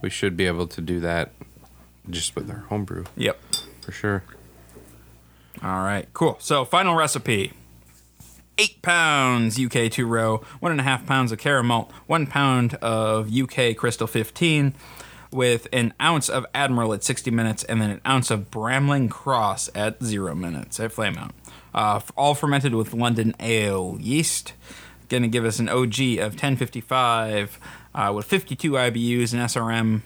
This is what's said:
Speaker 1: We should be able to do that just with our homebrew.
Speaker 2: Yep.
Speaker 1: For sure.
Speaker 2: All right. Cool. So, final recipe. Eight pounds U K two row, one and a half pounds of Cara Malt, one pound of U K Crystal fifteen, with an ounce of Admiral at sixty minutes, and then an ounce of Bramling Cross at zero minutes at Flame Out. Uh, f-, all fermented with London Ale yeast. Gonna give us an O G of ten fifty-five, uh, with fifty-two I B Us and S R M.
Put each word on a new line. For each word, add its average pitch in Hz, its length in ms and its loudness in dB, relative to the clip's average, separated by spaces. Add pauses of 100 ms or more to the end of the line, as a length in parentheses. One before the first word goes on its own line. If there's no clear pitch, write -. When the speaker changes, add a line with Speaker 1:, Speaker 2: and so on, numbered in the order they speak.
Speaker 1:
We 101 80 -4
should 95 260 -2
be 95 120 2
able 87 200 0
to - 140 -10
do 85 200 -2
that 85 300 0 (760)
just 85 260 -6
with - 140 -6
our 110 200 -12
homebrew. 92 360 -4 (100)
Speaker 2:
Yep. - 240 0 (440)
Speaker 1:
For - 80 -12
sure. 101 320 -2 (1400)
Speaker 2:
All 95 200 -2
right. 98 300 -2
Cool. 156 260 0
So, 143 260 0
final 180 300 2
recipe. 135 580 0 (1040)
Eight - 220 0
pounds 131 800 4
U 127 100 0
K 117 200 2
two 123 180 -2
row, 113 300 2 (220)
one 175 120 -2
and 147 100 0
a - 20 0
half 131 220 0
pounds 131 260 2
of 110 80 -6
Cara 139 240 2
Malt, 117 280 0 (160)
one 160 180 2
pound 131 500 2
of 110 540 0
U 127 160 2
K 120 300 2
Crystal 113 320 -2
fifteen, 143 680 0 (580)
with 123 400 2
an 117 300 2
ounce 151 260 2
of 127 180 -2 (100)
Admiral 123 380 2
at 98 100 -4
sixty - 260 -2
minutes, 113 360 0
and 113 160 0
then 107 100 2
an 101 140 -8
ounce 131 260 2
of 104 180 -2
Bramling 131 600 0
Cross 110 640 -2
at 107 280 -2
zero 101 300 -4
minutes 82 460 -8
at 110 120 -4
Flame 101 280 -2
Out. - 140 -12 (400)
Uh, 104 240 2
f-, - 200 -8
all 143 160 4
fermented 143 400 0
with 110 220 -2
London 117 440 0
Ale 101 600 0
yeast. 139 540 -2 (560)
Gonna 123 180 2
give 113 180 0
us 110 140 -2
an 117 100 0
O 123 160 2
G 120 320 0
of 98 180 -2
ten 135 200 0
fifty-five, 117 1040 0 (340)
uh, 101 220 0
with 104 100 -4
fifty-two 160 500 -2
I 123 140 4
B 117 100 -4 (220)
Us 117 120 0
and 120 80 0
S 120 140 -2
R 113 160 0
M. 113 340 2